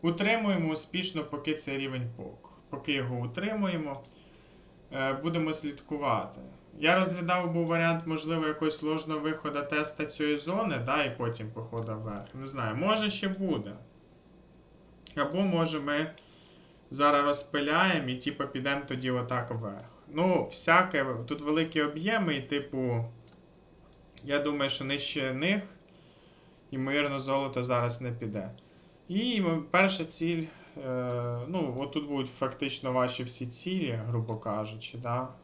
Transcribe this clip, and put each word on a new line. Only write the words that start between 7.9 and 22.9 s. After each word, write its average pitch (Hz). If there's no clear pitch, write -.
можливо, 156
якогось 151
ложного 156
виходу 147
теста 151
цієї 151
зони, 175
да, 143
і 123
потім 113
походу 113
вверх. 107
Не 131
знаю, 120
може 208
ще 196
буде. 175
Або, 180
може, 165
ми 147
зараз 143
розпиляємо 147
і, 127
типу, 131
підемо 139
тоді 127
отак 123
вверх. 107
Ну, 170
всяке, 170
тут 139
великі 156
об'єми, 160
і, 135
типу, 127